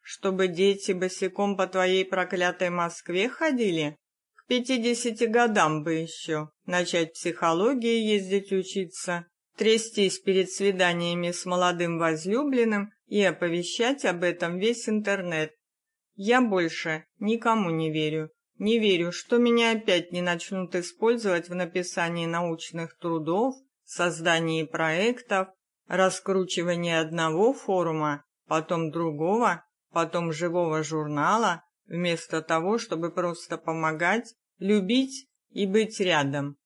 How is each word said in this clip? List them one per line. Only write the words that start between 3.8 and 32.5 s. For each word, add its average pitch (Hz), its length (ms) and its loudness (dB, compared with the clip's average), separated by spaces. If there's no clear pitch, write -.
К - 100 -20
пятидесяти 240 760 0
годам 208 580 2
бы 165 120 -2
ещё 160 560 -6
начать 175 480 0
психологии 226 840 0
ездить 196 520 0
учиться, 180 760 -4
трястись 214 640 2
перед 185 300 2
свиданиями 175 840 0
с - 120 -8
молодым 175 540 0
возлюбленным 208 920 0
и 208 160 0
оповещать 175 840 0
об 175 180 0
этом 175 360 -2
весь 233 300 -2
интернет. 196 640 -2
Я 226 260 2
больше 170 680 0
никому 220 520 0
не 160 200 0
верю. 156 400 -2
Не 220 200 2
верю, 180 340 2
что - 260 0
меня 233 340 4
опять 190 400 0
не 175 100 -2
начнут 175 520 -4
использовать 185 760 0
в 175 60 -8
написании 175 720 -2
научных 165 720 -6
трудов, 170 560 -2
создании 165 760 0
проектов, 190 840 -2
раскручивании 180 1040 0
одного 165 640 2
форума, 160 680 0
потом 160 440 -2
другого, 170 720 0
потом 165 380 0
живого 165 520 0
журнала, 160 800 0
вместо 170 560 -2
того, 170 340 0